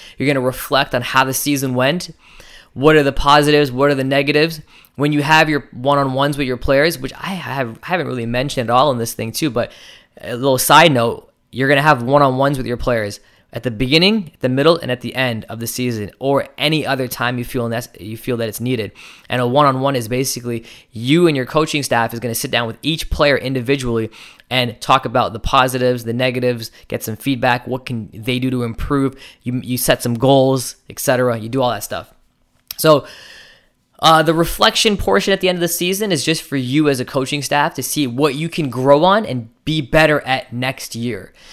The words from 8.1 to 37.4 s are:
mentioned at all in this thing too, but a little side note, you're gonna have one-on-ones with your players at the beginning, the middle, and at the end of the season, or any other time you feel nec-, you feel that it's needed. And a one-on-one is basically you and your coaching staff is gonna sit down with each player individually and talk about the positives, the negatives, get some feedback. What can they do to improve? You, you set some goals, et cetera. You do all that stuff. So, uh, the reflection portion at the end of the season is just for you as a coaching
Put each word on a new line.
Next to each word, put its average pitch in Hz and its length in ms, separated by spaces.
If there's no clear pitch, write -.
mentioned 123 440
at 120 40
all 139 180
in 123 60
this 113 160
thing 113 200
too, 156 160
but 113 240
a 120 160
little 131 200
side 156 360
note, 117 400
you're 131 160
gonna 139 140
have 147 200
one-on-ones 139 560
with 127 80
your 117 120
players 110 420
at 117 120
the 123 80
beginning, 160 680
the 131 80
middle, 143 300
and - 120
at 127 120
the 120 140
end 120 340
of 113 100
the 117 80
season, 113 520
or 139 280
any 151 280
other 127 240
time 123 280
you 123 60
feel 120 240
nec-, - 320
you 107 160
feel 120 220
that 117 100
it's 107 140
needed. 117 320
And 123 140
a 123 60
one-on-one 135 500
is 117 100
basically 120 560
you 143 340
and 156 80
your 131 100
coaching 151 380
staff 117 300
is 117 80
gonna 117 120
sit 123 180
down 117 160
with 110 140
each 156 280
player 147 280
individually 123 720
and 120 300
talk 135 240
about 113 300
the 110 80
positives, 127 640
the 117 80
negatives, 123 580
get 113 160
some 110 140
feedback. 127 500
What 123 180
can 113 280
they 123 260
do 127 100
to 127 140
improve? 135 580
You, 127 160
you 123 180
set - 240
some 120 120
goals, 131 640
et - 100
cetera. 127 380
You 110 120
do 131 120
all 123 100
that 104 120
stuff. - 300
So, 151 280
uh, 160 240
the 160 100
reflection 208 640
portion 196 340
at 190 100
the 185 80
end 180 80
of 170 40
the 170 60
season 190 440
is 139 140
just 156 160
for - 160
you 139 320
as 131 100
a 123 60
coaching 139 380